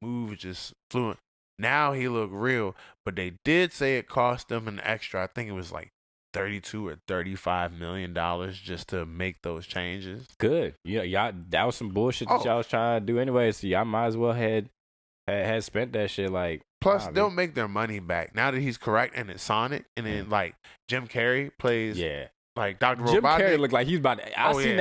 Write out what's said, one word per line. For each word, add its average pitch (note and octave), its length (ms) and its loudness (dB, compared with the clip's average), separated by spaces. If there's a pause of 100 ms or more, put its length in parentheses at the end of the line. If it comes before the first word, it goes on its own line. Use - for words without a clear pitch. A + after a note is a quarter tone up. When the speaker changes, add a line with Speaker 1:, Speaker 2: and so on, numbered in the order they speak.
Speaker 1:
move A#2 360 -6
just - 360 -10 (160)
fluent. A#2+ 300 -2 (380)
Now C#3 360 2
he B2+ 160 -2
look A2 240 -2
real, A2 420 0 (300)
but F#2+ 100 -4
they F#2 180 -6 (120)
did E3+ 260 4
say C3+ 260 0
it A2+ 120 -6
cost B2 400 0
them A2+ 180 -4
an G2+ 160 -8
extra, G#2+ 400 -2
I F#2+ 40 -4
think A#2 220 -8
it G2+ 40 -6
was, F2 180 -8
like, E2 180 -12 (440)
thirty-two G2+ 520 -4
or D#2+ 120 -8 (100)
thirty-five F2+ 640 -2
million F2 420 -8
dollars F2 460 -2
just F#2 300 -10
to F2+ 160 -4
make E2+ 380 -6
those E2+ 220 -6
changes. F#2+ 600 -8 (100)
Speaker 2:
Good. B2 460 0
Yeah, G2+ 200 -4
y'all, F#2+ 280 0 (180)
that F2 140 2
was - 140 0
some A2+ 140 -6
bullshit A2+ 360 0
that B3 140 4
Speaker 1:
Oh. - 20 -4
Speaker 2:
y'all A#2 140 4
was A#2 100 -2
trying A#2 320 2
to G#2 60 -6
do A#2+ 140 2
anyway, B2 340 4
so - 140 -6
y'all F#2+ 180 4
might A2+ 220 0
as A2+ 100 0
well A#2 160 2
had, A2 340 0 (640)
had, G2 160 0
had A2 180 0
spent A#2+ 300 -2
that G#2 160 0
shit, G2 220 -2
like, F2 300 -2 (200)
Speaker 1:
Plus, G3+ 240 4
Speaker 2:
nah, F3 60 -6
Speaker 1:
they'll G3 180 4
Speaker 2:
man. F#3 80 -6
Speaker 1:
make F3 180 0
their A2+ 140 -2
money G#2+ 300 -2
back E2+ 360 -4
now B2+ 160 2
that C3 80 0
he's C3 180 -2
correct A#2 380 2
and A#2 140 -8
it's F#2+ 140 -10
Sonic, A#2 420 0 (100)
and A#2 100 -6
then, G#2 200 -4
Speaker 2:
Mm. G#2+ 60 -12
Speaker 1:
like, G2 240 0 (340)
Jim B2 180 -2
Carrey B2+ 500 0
plays, A2+ 400 0
Speaker 2:
Yeah. D2 300 -4 (300)
Speaker 1:
like, G2+ 220 -2
Doctor B2 260 2
Speaker 2:
Jim F#3 180 6
Speaker 1:
Robotnik. D#3+ 160 6
Speaker 2:
Carrey F3+ 180 6
look C#3+ 140 2
like B2+ 160 4
he's E3+ 120 2
about C3 180 2
to, - 200 -8
I - 140 4
Speaker 1:
Oh, D3 80 2
Speaker 2:
seen C3+ 120 2
Speaker 1:
yeah. A#2 100 2